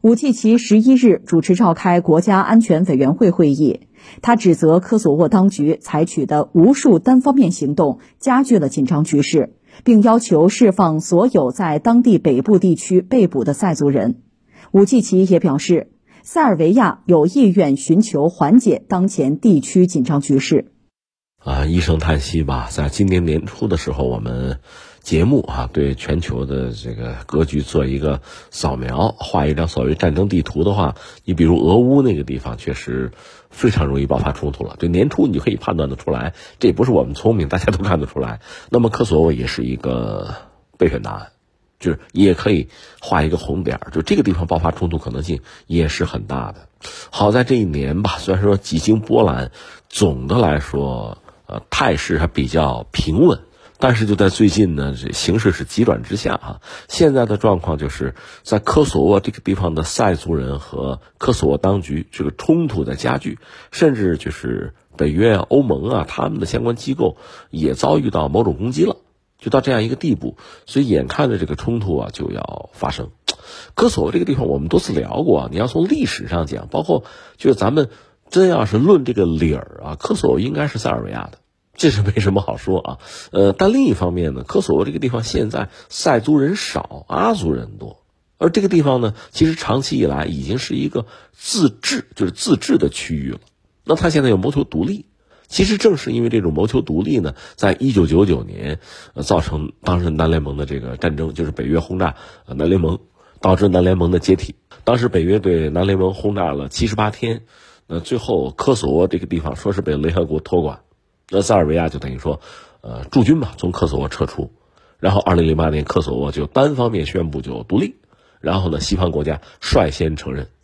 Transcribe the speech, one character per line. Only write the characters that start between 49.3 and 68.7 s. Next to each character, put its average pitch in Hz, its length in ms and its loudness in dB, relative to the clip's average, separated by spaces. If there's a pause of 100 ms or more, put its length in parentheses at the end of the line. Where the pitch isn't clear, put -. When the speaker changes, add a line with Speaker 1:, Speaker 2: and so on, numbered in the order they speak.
Speaker 2:
总 67 380 -2
的 92 100 0
来 76 240 0
说， 65 560 -8 (280)
呃， - 240 -12
态 104 280 0
势 78 220 -4
还 80 60 0
比 71 220 -2
较 67 460 -2
平 104 320 0
稳。 117 120 4 (420)
但 123 180 2
是 110 80 0
就 104 100 2
在 95 140 4
最 107 180 2
近 95 280 2
呢， 69 220 -4
这 64 140 -10
形 - 280 -2
势 107 120 2
是 - 140 -6
急 - 180 -2
转 60 200 0
直 - 120 -8
下 - 200 -4
啊。 - 260 -12 (260)
现 156 260 2
在 127 120 2
的 107 100 -2
状 101 240 2
况 80 180 -4
就 73 120 -6
是， 65 260 -8 (260)
在 - 160 -2
科 151 280 2
索 73 180 0
沃 98 160 4
这 - 140 -6
个 - 80 -18
地 95 140 -2
方 87 200 -4
的 78 80 -2
塞 95 320 -2
族 82 200 -4
人 69 240 -6
和 65 420 -10 (160)
科 - 160 -2
索 78 160 0
沃 71 80 0
当 95 240 0
局 73 280 -8
这 - 140 -10
个 73 80 -4
冲 165 380 0
突 92 160 -4
在 65 100 -6
加 127 220 -4
剧， - 220 -10 (320)
甚 151 220 2
至 95 220 0
就 - 160 -8
是 62 420 -8 (220)
北 73 160 0
约 104 240 4
啊、 90 140 -2
欧 139 140 4
盟 87 260 -2
啊， 113 180 -2
他 - 220 -4
们 160 100 -6
的 - 60 -4
相 117 180 -4
关 117 140 -2
机 135 160 -6
构 131 240 -2 (320)
也 76 240 -2
遭 147 260 0
遇 143 100 -2
到 78 200 -2
某 104 160 2
种 78 100 0
攻 113 160 -6